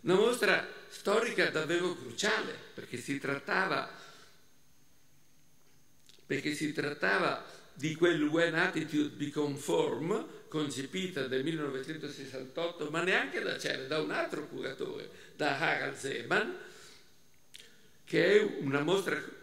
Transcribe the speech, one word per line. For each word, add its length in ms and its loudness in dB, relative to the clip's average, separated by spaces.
Una 120 6
mostra 500 4
storica 600 2
davvero 460 0
cruciale, 580 -2
perché 260 -10
si 200 -4
trattava, 720 -2
perché 300 -4
si 180 -2
trattava 920 0
di 200 -2
quel 260 6
When 320 4
Attitude 640 2
Become 400 -2
Form, 920 0
concepita 800 -4
nel 160 0
millenovecentosessantotto, 1500 -6
ma 140 0
neanche 380 0
da 180 -2
Celant, 300 -4
da 120 0
un 120 -2
altro 340 -4
curatore, 640 -8
da 240 0
Harald 380 0
Seemann, 560 0
che 340 6
è 40 8
una 180 0
mostra 420 2